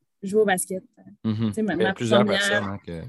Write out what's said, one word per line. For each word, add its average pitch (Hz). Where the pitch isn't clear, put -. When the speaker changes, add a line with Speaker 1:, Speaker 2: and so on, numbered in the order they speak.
Speaker 1:
jouer 202
au -
basket. 185
Speaker 2:
Mhm. 110
Speaker 1:
Tu 104
sais, 220
ma, 190
Speaker 2:
Il -
y -
a -
Speaker 1:
ma 190
Speaker 2:
plusieurs 117
Speaker 1:
première, 107
Speaker 2:
personnes, 202
hein, 101
que -